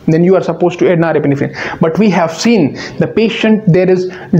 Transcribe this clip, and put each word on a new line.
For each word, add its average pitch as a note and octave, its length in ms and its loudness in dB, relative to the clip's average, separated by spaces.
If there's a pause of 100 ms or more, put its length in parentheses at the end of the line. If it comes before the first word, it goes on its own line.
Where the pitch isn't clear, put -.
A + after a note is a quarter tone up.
Then D#3+ 160 2
you F#3 140 4
are E3 60 0
supposed E3+ 380 -2
to F3+ 120 2
add E3+ 60 2
norepinephrine. D3 840 -2
But E3 180 0
we G#3+ 120 4
have E3+ 220 0
seen F#3 420 0 (240)
the D#3+ 80 0
patient, A3 600 0
there F3+ 240 2
is F3+ 180 0 (320)